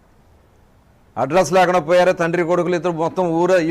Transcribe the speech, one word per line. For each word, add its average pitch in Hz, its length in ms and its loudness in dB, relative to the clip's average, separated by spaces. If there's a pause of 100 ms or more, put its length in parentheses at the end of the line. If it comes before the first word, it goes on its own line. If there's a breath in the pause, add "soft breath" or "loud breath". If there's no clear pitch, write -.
(1160)
అడ్రస్ 165 360 0
లేకుండా 180 260 2
పోయారే, 180 340 2
తండ్రి 170 300 -2
కొడుకులు 175 320 -2
ఇద్దరు 170 160 -4
మొత్తం 165 360 -4
ఊర-, 175 440 2